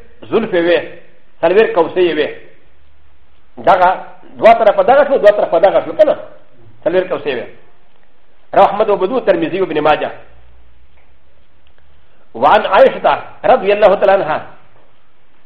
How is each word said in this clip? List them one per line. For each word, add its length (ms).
زلفې 440
وې. 120
سلویر 320
کوسې 440
وې. 120
دغه 480
دوه 300
طرفه 300
دغه 240
شو، 100
دوه 200
طرفه 220
دغه 260
شو، 60
که 140
نه؟ 100
سلویر 240
کوسې 200
وې. 200
رواه 120
احمد 240
و 40
ابو 120
داود، 200
ترمذي 360
و 20
ابن 160
ماجه. 320
وعن 320
عائشة 580
رضي 280
الله 220
تعالى 160
عنها 360